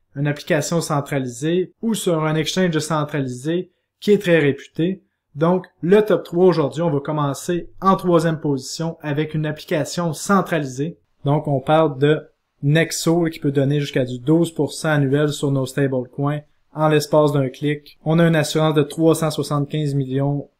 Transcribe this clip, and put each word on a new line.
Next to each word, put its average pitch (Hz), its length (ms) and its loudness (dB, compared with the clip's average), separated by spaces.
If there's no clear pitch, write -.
une 143 140 -2
application 151 520 -2
centralisée 143 920 -4
ou 226 120 -2
sur 160 300 0
un 156 120 0
exchange 160 420 0
centralisé 147 960 -4
qui 208 120 2
est 202 100 4
très 170 160 4
réputé. 156 640 -2
Donc, 175 300 0
le 196 220 4
top 180 220 0
trois 175 220 2
aujourd'hui, 151 360 2
on 170 80 0
va 143 80 0
commencer 151 720 -4
en 190 140 4
troisième 170 460 2
position 156 600 -4
avec 151 320 -4
une 156 140 -4
application 160 680 -4
centralisée. 156 840 -2
Donc, 147 220 0
on 139 140 0
parle 156 380 2
de 151 200 2
Nexo 165 640 2
qui 160 120 -6
peut 143 140 -2
donner 143 280 0
jusqu'à 139 240 -2
du 123 140 -6
douze 165 340 2
pour 143 200 -4
cent - 180 -4
annuel 143 380 2
sur 143 240 -2
nos 135 140 0
stablecoins 139 760 -4
en 156 140 0
l'espace 151 440 4
d'un 135 160 2
clic. 147 560 -6
On 160 140 2
a 170 80 6
une 165 80 4
assurance 156 400 0
de 151 80 4
trois 160 320 2
cent 156 160 -2
soixante-quinze 147 640 -2
millions 139 640 -2